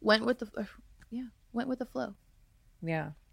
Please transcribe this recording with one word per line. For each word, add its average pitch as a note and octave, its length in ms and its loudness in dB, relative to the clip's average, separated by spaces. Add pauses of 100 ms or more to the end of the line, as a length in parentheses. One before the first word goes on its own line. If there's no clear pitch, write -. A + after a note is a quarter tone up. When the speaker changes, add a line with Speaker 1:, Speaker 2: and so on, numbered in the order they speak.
Speaker 1:
went A3 260 6
with B3 140 2
the, G#3+ 160 -6
uh, G#3+ 80 -4 (460)
yeah, A#3+ 180 -8 (260)
went A#3 160 -2
with B3+ 80 -2
the A#3+ 80 -6
flow. B3 280 -6 (680)
Speaker 2:
Yeah. D#3+ 300 -2 (200)